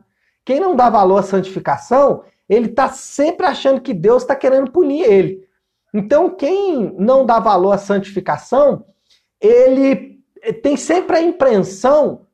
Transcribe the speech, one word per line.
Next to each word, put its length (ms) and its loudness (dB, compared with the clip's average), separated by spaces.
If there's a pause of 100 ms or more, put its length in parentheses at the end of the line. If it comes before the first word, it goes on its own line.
(440)
Quem 160 -2
não 160 0
dá 120 4
valor 300 2
à 60 0
santificação, 960 -2 (260)
ele 200 0
tá 220 -2
sempre 540 -4
achando 360 -2
que 120 -8
Deus 320 0
tá 120 -2
querendo 340 0
punir 320 0
ele. 460 0 (440)
Então, 380 0
quem 680 -4
não 260 2
dá 140 2
valor 340 0
à 60 0
santificação, 1040 -2 (560)
ele 800 2 (420)
tem 140 0
sempre 400 -2
a 60 2
impressão 1120 0